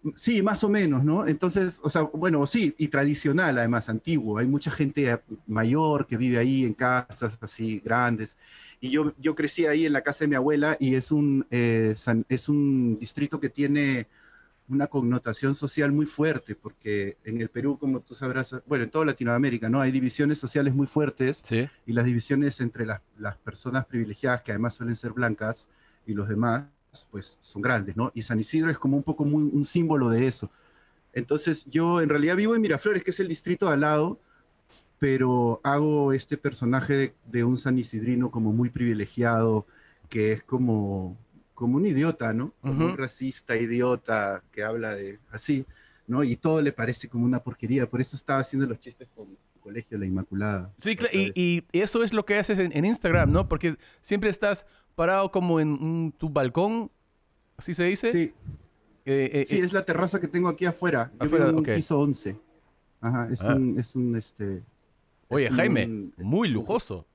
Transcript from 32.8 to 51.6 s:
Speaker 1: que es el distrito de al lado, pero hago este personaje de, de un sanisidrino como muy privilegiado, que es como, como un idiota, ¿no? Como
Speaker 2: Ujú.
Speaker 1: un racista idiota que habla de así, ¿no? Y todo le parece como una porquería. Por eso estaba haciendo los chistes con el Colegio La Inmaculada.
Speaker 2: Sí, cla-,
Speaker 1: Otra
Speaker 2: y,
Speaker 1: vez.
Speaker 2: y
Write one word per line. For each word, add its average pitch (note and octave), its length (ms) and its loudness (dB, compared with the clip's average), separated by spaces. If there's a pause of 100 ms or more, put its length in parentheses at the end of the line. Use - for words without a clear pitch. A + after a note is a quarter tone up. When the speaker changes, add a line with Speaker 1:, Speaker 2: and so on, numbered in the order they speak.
Speaker 1:
que F#3 60 -2
es F3+ 100 -6
el F#3+ 80 0
distrito E3+ 380 -2
de D#3 80 4
al C#3 80 2
lado, D3+ 360 2 (800)
pero B2+ 640 2
hago C#3+ 520 2
este C3+ 240 -4
personaje C3 560 0
de, C3+ 200 0 (120)
de A#2 180 0
un B2 140 2
sanisidrino B2 720 -2
como A2 220 0
muy A#2+ 180 0
privilegiado, A2+ 960 0 (420)
que G#2+ 240 0
es A2 120 -4
como, G#2 720 -2 (340)
como B2 260 -2
un F#3+ 80 2
idiota, D3 460 0
¿no? A#2+ 280 -4
Como C#3 120 -4 (120)
Speaker 2:
Ujú. - 80 -
Speaker 1:
un F#3 60 -8
racista C3 580 -6
idiota A#2 840 0 (100)
que G#2 100 -6
habla A2 320 -4
de G2+ 240 -10 (140)
así, C3 340 -4 (400)
¿no? B2+ 160 0
Y A#2+ 140 0
todo D#3+ 260 0
le C#3+ 100 2
parece A#2 360 -4
como A#2+ 160 -2
una B2 180 2
porquería. A#2+ 480 -2
Por B2 100 -2
eso C3 160 -4
estaba C3+ 240 -2
haciendo C3+ 280 -2
los A2+ 100 -6
chistes A#2+ 380 -20
con G#2 140 -18
el - 300 -20
Colegio G#2+ 380 -10
La G2 80 -4
Inmaculada. F#2+ 760 -4
Speaker 2:
Sí, A3 140 -2
cla-, A3 140 -2
Speaker 1:
Otra G3 120 2
Speaker 2:
y, G3 40 2
Speaker 1:
vez. F#3+ 100 -4
Speaker 2:
y F3 380 0